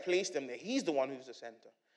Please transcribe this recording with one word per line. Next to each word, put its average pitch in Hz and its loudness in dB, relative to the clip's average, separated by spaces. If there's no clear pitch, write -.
placed 180 2
them 135 -2
there, 147 -6
he's 214 0
the 170 2
one 135 4
who's 127 -8
the 123 -12
center. 113 -16